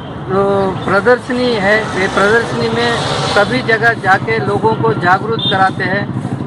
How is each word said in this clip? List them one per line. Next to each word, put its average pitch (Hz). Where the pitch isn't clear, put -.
जो 196
प्रदर्शनी 240
है, 208
ये 196
प्रदर्शनी 226
में 233
सभी 214
जगह 226
जाके 202
लोगों 214
को 220
जागरूक 202
कराते 190
हैं. 196